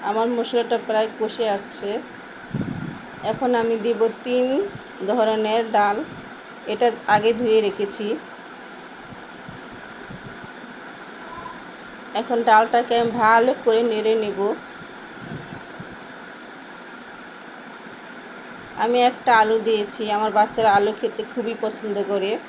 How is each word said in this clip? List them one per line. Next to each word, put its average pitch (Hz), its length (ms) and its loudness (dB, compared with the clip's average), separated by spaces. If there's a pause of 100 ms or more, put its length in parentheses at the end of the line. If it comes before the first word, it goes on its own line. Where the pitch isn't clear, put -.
আমার 220 200 2
মশলাটা 233 500 2 (100)
প্রায় 220 280 2
কষে 220 300 -2 (100)
আসছে। 202 340 -8 (1400)
এখন 247 200 0 (120)
আমি 226 120 2 (100)
দিব 226 160 2 (240)
তিন 254 220 4 (640)
ধরনের 220 520 4 (100)
ডাল, 208 240 4 (760)
এটা 226 140 4 (280)
আগে 214 160 6 (100)
ধুয়ে 220 260 6
রেখেছি। 202 400 -2 (4000)
এখন 233 180 0 (100)
ডালটাকে 233 520 6
আমি 233 120 2 (100)
ভালো 233 300 8 (120)
করে 226 160 6 (100)
নেড়ে 214 320 4
নেব। 202 180 -2 (4000)
আমি 240 140 4 (120)
একটা 254 200 0 (120)
আলু 220 140 4 (120)
দিয়েছি, 208 340 0 (140)
আমার 214 220 2
বাচ্চারা 220 400 4
আলু 202 200 4
খেতে 220 240 -2 (100)
খুবই 226 220 -2 (100)
পছন্দ 208 320 -4 (140)
করে। 196 200 2 (180)